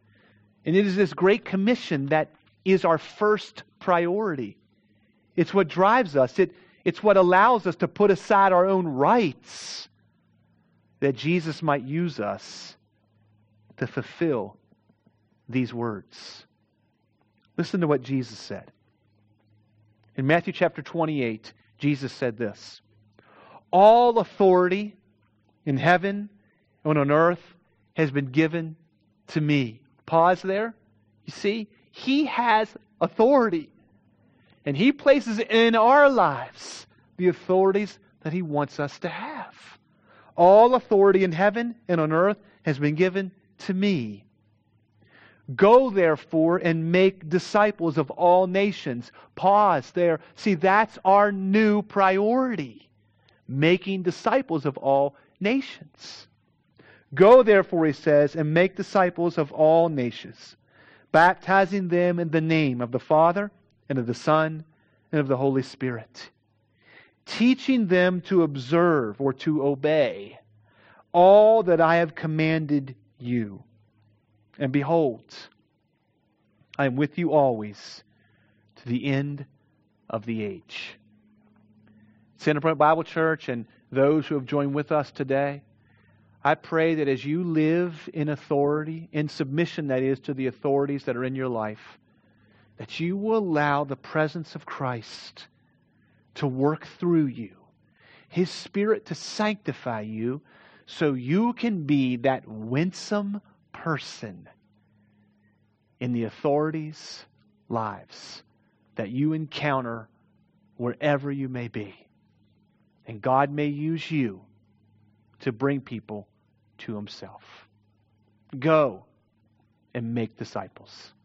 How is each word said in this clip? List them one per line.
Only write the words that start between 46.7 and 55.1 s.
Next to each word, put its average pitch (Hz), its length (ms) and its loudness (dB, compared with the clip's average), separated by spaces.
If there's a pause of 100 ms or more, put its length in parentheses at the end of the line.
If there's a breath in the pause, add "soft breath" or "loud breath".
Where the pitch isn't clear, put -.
make 185 380 2
disciples 180 680 0
of 143 140 -2
all 180 360 4
nations." 180 640 -4 (240 soft breath)
Pause 190 560 2
there. 170 300 0 (140 loud breath)
See, 208 180 -2
that's 190 500 0
our 202 300 4
new 208 480 2
priority, 202 1080 -2 (560)
making 180 580 0
disciples 180 640 -2
of 139 120 -4
all 139 380 0 (240 soft breath)